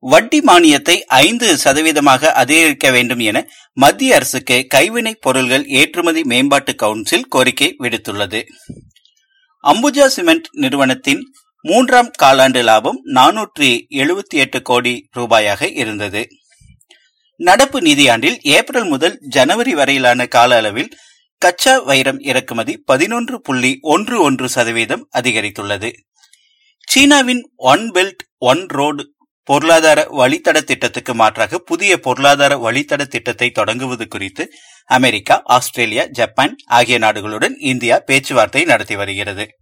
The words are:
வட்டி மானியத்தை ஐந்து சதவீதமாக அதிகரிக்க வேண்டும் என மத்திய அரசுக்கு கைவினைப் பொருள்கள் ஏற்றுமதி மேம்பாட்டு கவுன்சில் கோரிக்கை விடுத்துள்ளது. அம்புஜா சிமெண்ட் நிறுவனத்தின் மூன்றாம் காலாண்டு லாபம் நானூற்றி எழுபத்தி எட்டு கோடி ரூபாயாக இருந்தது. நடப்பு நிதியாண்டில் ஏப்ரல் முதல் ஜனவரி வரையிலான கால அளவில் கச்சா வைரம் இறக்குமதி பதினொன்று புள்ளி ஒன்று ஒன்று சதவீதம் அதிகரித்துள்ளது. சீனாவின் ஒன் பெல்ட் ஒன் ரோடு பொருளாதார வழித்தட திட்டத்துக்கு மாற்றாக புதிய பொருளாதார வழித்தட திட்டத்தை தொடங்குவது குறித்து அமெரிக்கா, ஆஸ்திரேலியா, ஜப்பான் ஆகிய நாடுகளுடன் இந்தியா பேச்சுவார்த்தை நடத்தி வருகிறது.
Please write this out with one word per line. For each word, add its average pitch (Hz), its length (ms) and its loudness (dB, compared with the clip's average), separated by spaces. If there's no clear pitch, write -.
வட்டி 175 380 2
மானியத்தை 170 540 4
ஐந்து 220 400 2
சதவீதமாக 147 760 2
அதிகரிக்க 143 580 2
வேண்டும் 123 300 0
என 110 180 -2
மத்திய 202 380 2
அரசுக்கு 127 420 -2
கைவினைப் 220 520 -2
பொருள்கள் 131 460 0
ஏற்றுமதி 160 580 -2
மேம்பாட்டு 135 500 0
கவுன்சில் 110 540 -4
கோரிக்கை 131 400 0
விடுத்துள்ளது. 107 640 -6
அம்புஜா 269 420 2
சிமெண்ட் 269 460 -2
நிறுவனத்தின் 135 680 -2
மூன்றாம் 240 540 2
காலாண்டு 131 440 4
லாபம் 113 440 2
நானூற்றி 151 640 0
எழுபத்தி 156 460 -4
எட்டு 131 260 -2
கோடி 123 320 0
ரூபாயாக 113 580 0
இருந்தது. 104 520 -8
நடப்பு 269 400 0
நிதியாண்டில் 143 600 2
ஏப்ரல் 214 460 -2
முதல் 151 280 -2
ஜனவரி 196 460 0
வரையிலான 131 520 0
கால 123 300 4
அளவில் 110 360 -2
கச்சா 262 360 2
வைரம் 135 420 0
இறக்குமதி 127 580 -4
பதினொன்று 240 600 -2
புள்ளி 127 400 -2
ஒன்று 196 420 -2
ஒன்று 131 260 0
சதவீதம் 117 640 -4
அதிகரித்துள்ளது. 107 800 -6
சீனாவின் 262 560 2
ஒன் 165 340 0
பெல்ட் 185 320 -4
ஒன் 135 280 0
ரோடு 143 380 -4
பொருளாதார 156 680 2
வழித்தட 156 500 0
திட்டத்துக்கு 127 540 -6
மாற்றாக 110 440 0
புதிய 180 400 -2
பொருளாதார 139 580 2
வழித்தட 135 480 -4
திட்டத்தை 123 460 -6
தொடங்குவது 117 580 -6
குறித்து 98 360 -10
அமெரிக்கா, 127 600 0
ஆஸ்திரேலியா, 120 600 -2
ஜப்பான் 131 520 -4
ஆகிய 123 320 2
நாடுகளுடன் 107 600 -2
இந்தியா 127 400 -2
பேச்சுவார்த்தை 135 680 0
நடத்தி 110 320 -2
வருகிறது. 101 500 -8